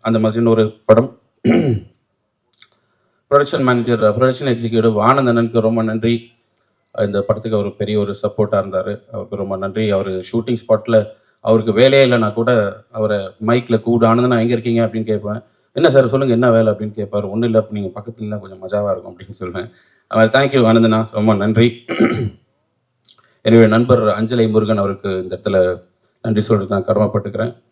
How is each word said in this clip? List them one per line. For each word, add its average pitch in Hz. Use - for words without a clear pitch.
அந்த 113
மாதிரியான 113
ஒரு 110
படம். -
<clears throat> 139
ப்ரொடக்ஷன் 143
மேனேஜர், 123
ப்ரொடக்ஷன் 127
எக்ஸிக்யூட்டிவ் 113
ஆனந்த் 127
அண்ணனுக்கு 117
ரொம்ப 113
நன்றி. 113
இந்த 101
படத்துக்கு 104
அவர் 101
பெரிய 104
ஒரு 98
சப்போர்ட்டா 104
இருந்தாரு. 95
அவருக்கு 101
ரொம்ப 98
நன்றி. 98
அவரு 95
ஷூட்டிங் 117
ஸ்பாட்ல 110
அவருக்கு 110
வேலையே 131
இல்லைன்னா 113
கூட, 113
அவரை 107
மைக்ல 113
கூப்பிட்டு, 117
"ஆனந்தனா, 120
எங்க 123
இருக்கீங்க?" 117
அப்படின்னு 110
கேட்பேன். 107
"என்ன 160
சார், 131
சொல்லுங்க, 131
என்ன 120
வேலை?" 110
அப்படின்னு 101
கேட்பாரு. 104
"ஒண்ணும் 104
இல்ல, 113
அப்ப 107
நீங்க 101
பக்கத்துல 113
இருந்தா 107
கொஞ்சம் 95
மஜாவா 104
இருக்கும்" 92
அப்படின்னு 92
சொல்லுவேன். 90
அவர், 110
"Thank 113
you -
ஆனந்தனா, 113
ரொம்ப 107
நன்றி." 110
<clears throat> -
என்னுடைய 113
நண்பர் 123
அஞ்சலை 110
முருகன், 107
அவருக்கு 98
இந்த -
இடத்துல 98
நன்றி 107
சொல்றதுக்கு 98
நான் 98
கடமைப்பட்டுக்கிறேன். -